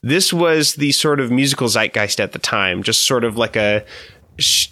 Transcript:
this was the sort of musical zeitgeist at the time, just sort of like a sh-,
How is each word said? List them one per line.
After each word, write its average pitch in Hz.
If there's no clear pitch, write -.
this 156
was 165
the 143
sort 147
of 123
musical 135
zeitgeist 107
at 98
the -
time, 98
just 110
sort 123
of 110
like 113
a 104
sh-, -